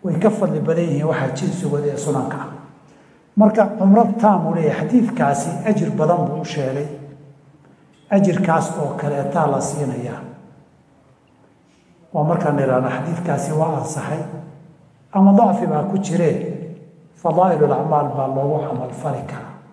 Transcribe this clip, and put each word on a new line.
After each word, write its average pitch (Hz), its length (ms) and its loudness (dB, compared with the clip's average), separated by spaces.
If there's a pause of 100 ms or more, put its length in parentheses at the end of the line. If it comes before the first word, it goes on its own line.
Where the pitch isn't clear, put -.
way 175 140 0
ka 202 120 4
fadli 156 300 0
badan 165 240 0
yihiin 151 220 -2
waxa 131 300 0
jinsigooda 147 500 -2
ee 139 100 -2
sunanka 135 400 -4
ah. - 120 -10 (880)
Marka, 208 300 6 (120)
cumro 202 260 6 (160)
taam 185 260 4
uu 165 80 -2
leeyahay. 156 340 0
Xadiidkaasi 165 640 2 (180)
ajir 170 220 0
badan 175 360 2
buu 156 140 -4
u 156 40 -6
sheegay. 143 420 -4 (1200)
Ajirkaas 175 560 2 (120)
oo 143 220 -4
kaleetaa 143 500 -2
la 135 100 0
siinayaa. 127 600 -6 (1900)
Waa 151 120 0
markaan 156 340 0
idhaahno 127 320 0
xadiidkaasi 156 600 -4
waa 160 260 0
ansaxay, 135 400 -6 (960)
ama 196 200 6
dacfi 202 340 4
baa 151 160 0
ku - 160 -2
jiree, 160 380 0 (840)
fadaa'ilul 160 500 4
acmaal 143 440 0
baa 135 100 -2
loogu 139 400 -2
camal 127 240 -6
fali 143 400 -6
karaa. - 240 -14 (180)